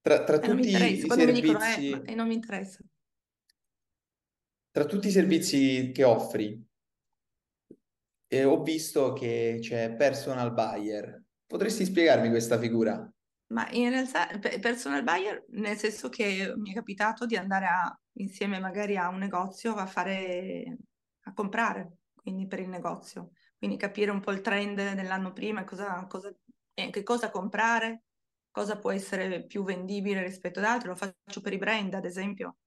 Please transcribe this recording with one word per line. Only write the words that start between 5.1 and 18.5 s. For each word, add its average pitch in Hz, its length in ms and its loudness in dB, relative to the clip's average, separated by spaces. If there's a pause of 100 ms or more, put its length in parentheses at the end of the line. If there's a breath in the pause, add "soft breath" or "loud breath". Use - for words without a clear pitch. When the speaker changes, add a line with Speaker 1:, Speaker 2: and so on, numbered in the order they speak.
Speaker 1:
servizi... 135 840 4
che 135 100 4
offri, 107 560 4 (1700)
eh, 131 180 4
ho 147 180 6
visto 156 500 0
che 117 460 0
c'è 113 360 -2
personal 131 580 2
buyer. 107 680 -4 (220)
Potresti 202 400 0
spiegarmi 143 440 6
questa 117 300 2
figura? 113 520 0 (400)
Speaker 2:
Ma 226 200 -2
in 240 180 0
realtà, 262 380 0 (120)
pe-, 208 200 -4
personal 247 440 -2
buyer, 370 460 -2
nel 208 280 -4
senso 214 320 -4
che 196 460 -2
mi 208 160 -6
è - 20 -12
capitato 208 520 -4
di 226 100 -2
andare 190 300 0
a, 180 340 0 (140)
insieme 196 460 -4